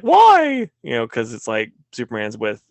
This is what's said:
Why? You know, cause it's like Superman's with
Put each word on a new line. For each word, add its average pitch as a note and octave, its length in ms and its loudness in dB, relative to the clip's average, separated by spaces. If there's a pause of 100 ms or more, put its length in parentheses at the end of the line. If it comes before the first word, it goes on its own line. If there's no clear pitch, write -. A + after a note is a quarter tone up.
Why? D#4 680 4 (120)
You D#3 100 -16
know, A#2 160 -2
cause A2+ 240 -6
it's A2+ 160 -14
like A2 240 -4 (200)
Superman's A2 440 -8
with G#2+ 340 -6